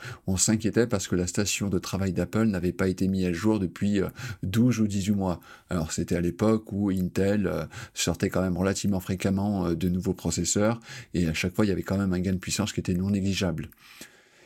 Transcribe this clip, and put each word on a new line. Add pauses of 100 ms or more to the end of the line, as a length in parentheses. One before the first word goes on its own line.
(260)
on
s'inquiétait
parce
que
la
station
de
travail
d'Apple
n'avait
pas
été
mise
à
jour
depuis,
euh, (340)
douze
ou
dix-huit
mois. (300)
Alors,
c'était
à
l'époque
où
Intel,
euh, (300)
sortait
quand
même
relativement
fréquemment,
euh,
de
nouveaux
processeurs, (360)
et
à
chaque
fois,
il
y
avait
quand
même
un
gain
de
puissance
qui
était
non
négligeable. (760)